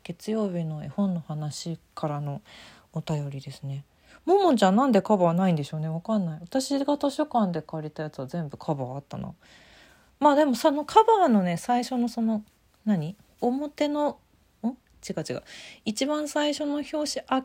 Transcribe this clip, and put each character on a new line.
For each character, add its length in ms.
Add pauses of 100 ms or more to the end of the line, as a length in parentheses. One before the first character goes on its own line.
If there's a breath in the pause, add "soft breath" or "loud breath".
月 260
曜 220
日 120
の 200
絵 40
本 280
の 40
話 600 (160)
か 140
ら 120
の 220 (500 loud breath)
お 80
便 260
り 140
で 100
す 120
ね。 220 (380 soft breath)
も 120
も 160
ん 40
ち 60
ゃ 80
ん、 60
な 100
ん 60
で 100
カ 160
バ 120
ー 40
な 160
い 40
ん 20
で 80
し 100
ょ 40
う 20
ね。 100
わ 100
か 200
ん 80
な 80
い。 60
私 440
が 120
図 120
書 160
館 260
で 120
借 220
り 60
た 120
や 80
つ 80
は 80
全 220
部 80
カ 180
バ 100
ー 100
あ 40
っ 20
た 160
な。 160 (880 soft breath)
ま 120
あ 40
で 100
も、 80
そ 160
の 160
カ 180
バ 220
ー 20
の 140
ね、 160
最 240
初 160
の 100
そ 140
の、 220 (420)
何？ 320 (240)
表 460
の、 320 (440)
ん？ 40
違 500
う 100
違 60
う。 100 (400 loud breath)
一 220
番 220
最 260
初 140
の 80
表 160
紙 160 (200)
開 180